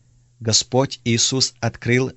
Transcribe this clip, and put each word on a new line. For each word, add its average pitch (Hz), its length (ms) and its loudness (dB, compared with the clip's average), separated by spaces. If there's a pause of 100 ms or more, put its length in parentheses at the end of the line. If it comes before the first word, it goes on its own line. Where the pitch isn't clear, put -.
(400)
Господь 123 640 0
Иисус 120 560 0
открыл 123 560 0